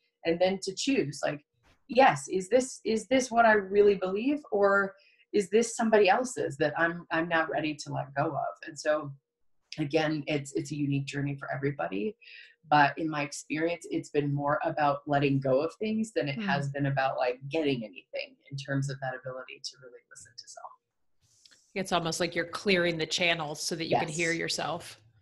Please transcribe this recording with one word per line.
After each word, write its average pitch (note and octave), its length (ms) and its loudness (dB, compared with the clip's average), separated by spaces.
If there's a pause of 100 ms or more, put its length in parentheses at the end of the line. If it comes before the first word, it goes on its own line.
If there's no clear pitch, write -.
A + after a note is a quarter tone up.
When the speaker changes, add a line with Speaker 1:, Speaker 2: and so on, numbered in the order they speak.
(240)
Speaker 1:
and E3+ 160 0
then F#3+ 220 2
to F#3+ 140 -6
choose, F3 480 -2
like, D3 200 -4 (440)
yes, A#3+ 400 4
is F#3 200 -4
this, B3+ 360 0
is G#3+ 240 -2
this C4 220 2
what A#3 160 6
I A3 80 8
really G3+ 420 6
believe, G#3 420 -2 (140)
or G3 420 4 (380)
is G3+ 180 2
this A#3 260 2
somebody G#3+ 320 6
else's F#3 500 0
that D3+ 200 2
I'm, E3+ 320 0
I'm E3 180 0
not D#3+ 220 0
ready D#3 240 -2
to - 180 -12
let C#3 220 -6
go D3 120 0
of? - 420 -6
And D3+ 100 -14
so D3+ 340 -2 (680)
again, D3+ 480 0
it's, D3 280 -2
it's D#3 180 -6
a D3 40 -4
unique C#3+ 300 -2
journey C#3 300 -6
for C#3 180 -10
everybody. E3 600 -4 (520)
But D3 300 6
in D#3+ 120 -2
my D3+ 120 -4
experience, D#3+ 680 -4
it's E3 200 -6
been C#3+ 220 0
more C#3+ 320 0
about D3+ 420 0
letting C#3 340 2
go C3+ 200 4
of E3 200 -2
things A3 320 -2
than D3 160 -2
it C#3+ 80 -4
Speaker 2:
Hmm. A3+ 60 -6
Speaker 1:
has C#3 280 0
been C#3+ 160 -2
about, C3+ 300 0
like, B2+ 320 -2
getting C#3 360 0
anything - 520 -14 (140)
in C#3 60 -10
terms C#3 340 -4
of C3 100 -10
that C3 140 -6
ability C3 500 -14
to - 180 -16
really B2 180 -20 (100)
listen - 260 -20
to - 120 -20
self. - 220 -18 (1040)
Speaker 2:
It's F#3+ 180 -4
almost E3 280 0
like E3+ 140 -2
you're E3+ 120 -2
clearing F3 520 2
the D#3 80 -2
channels E3 560 0
so - 140 -4
that D#3+ 100 -6
you E3 120 2
can D#3+ 100 -2
hear E3 240 -2
Speaker 1:
Yes. E3 80 -2
Speaker 2:
yourself. E3 600 -6 (220)